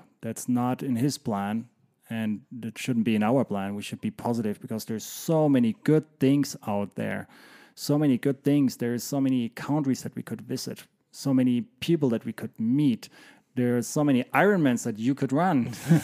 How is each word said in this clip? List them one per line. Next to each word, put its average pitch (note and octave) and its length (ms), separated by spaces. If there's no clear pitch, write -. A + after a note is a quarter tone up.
That's - 260
not B2 360
in C3+ 140
His C3+ 200
plan, G#2+ 500
and G#2+ 300
that A2 180
shouldn't A#2 280
be A2+ 100
in G#2 80
our A#2+ 200
plan. G2+ 320
We G#2 60
should - 200
be G#2+ 100
positive A2+ 500
because A2+ 240
there's A2 180
so D#3 460
many A#2+ 340
good D3+ 220
things C3+ 360
out G2+ 280
there. G#2 320
So D3 220
many C#3+ 220
good C#3 240
things. C#3 340
There's A#2+ 260
so C#3 160
many C3 300
countries C#3 540
that - 120
we - 80
could - 180
visit. A#2+ 420
So C#3 220
many B2+ 280
people D#3 300
that A2+ 140
we A#2 100
could - 260
meet. B2 500
There B2 220
are A#2+ 40
so D3+ 220
many C3 220
Ironmans D3+ 580
that A2 160
you B2+ 160
could C3 180
run. D3 380